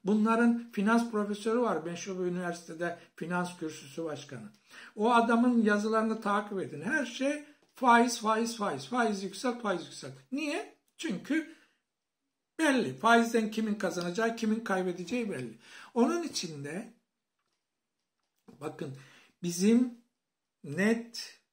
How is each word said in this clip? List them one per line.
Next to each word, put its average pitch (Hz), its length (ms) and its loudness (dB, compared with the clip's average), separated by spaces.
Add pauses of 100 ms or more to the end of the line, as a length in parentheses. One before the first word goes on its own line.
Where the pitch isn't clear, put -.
Bunların 226 680 4
finans 226 400 2
profesörü 208 480 -2
var, 185 240 0
meşhur 180 360 -8
bir 185 60 -2
üniversitede 175 760 -6 (160)
finans 175 420 -4
kürsüsü 160 460 -10
başkanı. 139 480 -10 (440)
O 220 160 2
adamın 233 500 6
yazılarını 220 600 2
takip 208 380 -2
edin. 143 220 -8
Her 269 240 0
şey 285 380 -4 (300)
faiz, 240 460 6
faiz, 220 380 0
faiz. 170 300 -4
Faiz 214 360 0
yükselt, 233 380 -4
faiz 180 240 -2
yükselt. 135 280 -14 (180)
Niye? 311 460 -4 (200)
Çünkü 311 580 -4 (1040)
belli. 302 380 2
Faizden 226 540 4
kimin 220 240 -2
kazanacağı, 180 600 -2
kimin 220 240 0
kaybedeceği 185 720 -4
belli. 127 280 -10 (340)
Onun 330 300 2
için 156 400 -8
de 160 300 -10 (1700)
bakın 147 360 -10 (460)
bizim 208 580 2 (640)
net 208 800 -2 (120)